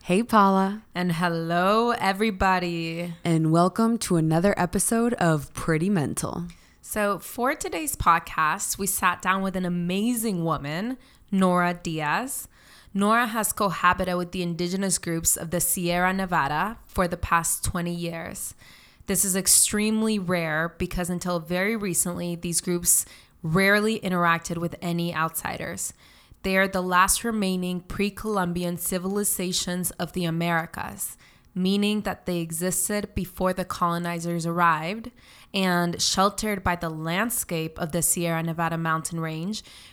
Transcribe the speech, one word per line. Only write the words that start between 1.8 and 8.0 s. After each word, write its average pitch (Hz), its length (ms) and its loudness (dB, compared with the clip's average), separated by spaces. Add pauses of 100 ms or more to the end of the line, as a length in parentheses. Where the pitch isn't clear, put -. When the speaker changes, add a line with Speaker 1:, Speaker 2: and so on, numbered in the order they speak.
Speaker 2:
everybody. 180 1200 0 (100)
Speaker 1:
And 160 260 4
welcome 190 500 4
to - 160 0
another 165 420 4
episode 226 560 0
of 156 400 2
Pretty 165 340 0
Mental. 170 560 -2 (380)
Speaker 2:
So 202 360 -2
for 247 360 -2
today's 320 420 -6
podcast, 165 800 -2